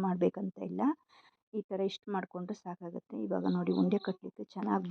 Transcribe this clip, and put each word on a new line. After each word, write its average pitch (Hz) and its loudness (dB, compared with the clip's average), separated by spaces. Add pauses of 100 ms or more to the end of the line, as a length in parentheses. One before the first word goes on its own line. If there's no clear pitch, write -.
ಮಾಡ್ಬೇಕಂತ 180 2 (120)
ಇಲ್ಲ. 180 -4 (720)
ಈ 214 -4
ಥರ 190 -4 (100)
ಇಷ್ಟು - -10
ಮಾಡ್ಕೊಂಡ್ರೆ 180 -4
ಸಾಕಾಗುತ್ತೆ. 180 -10 (100)
ಇವಾಗ 190 0 (120)
ನೋಡಿ, 180 0
ಉಂಡೆ 185 4
ಕಟ್ಟಲಿಕ್ಕೆ 190 -6
ಚೆನ್ನಾಗಿ 196 0